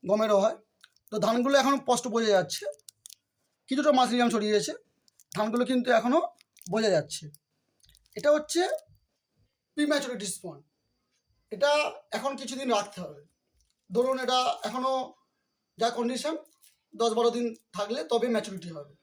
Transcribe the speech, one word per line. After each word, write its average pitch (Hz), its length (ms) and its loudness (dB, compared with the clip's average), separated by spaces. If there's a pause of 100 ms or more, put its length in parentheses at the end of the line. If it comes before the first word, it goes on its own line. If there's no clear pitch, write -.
গমেরও 214 360 4
হয়। - 120 0 (540)
তো 214 60 -6 (100)
ধানগুলো 247 320 2
এখনও 269 240 4
স্পষ্ট 240 220 0 (100)
বোঝা 226 220 2
যাচ্ছে, 185 280 -2 (1040)
কিছুটা 285 300 2
মাসরিয়াম 240 320 4
ছড়িয়ে 214 260 0
গেছে, - 160 0 (600)
ধানগুলো 220 380 0
কিন্তু 247 180 0 (100)
এখনও 247 220 4 (520)
বোঝা 214 180 2
যাচ্ছে। 156 340 -2 (920)
এটা 294 180 2
হচ্ছে 302 260 0 (1160)
প্রিম্যাচুরিটি 262 500 -2
স্পন, 170 300 -10 (960)
এটা 220 180 2 (400)
এখন 233 300 -4
কিছুদিন 262 360 -8
রাখতে 202 240 -4
হবে। 151 200 -14 (680)
ধরুন 254 340 0
এটা 254 140 0 (300)
এখনও 254 260 -2 (840)
যা 226 120 0
কন্ডিশন, 247 440 -4 (600)
দশ 226 240 0
বারো 233 120 4
দিন 240 160 -2 (260)
থাকলে 208 280 -6 (100)
তবে 233 240 2
ম্যাচুরিটি 185 420 -6
হবে। 143 160 -16 (100)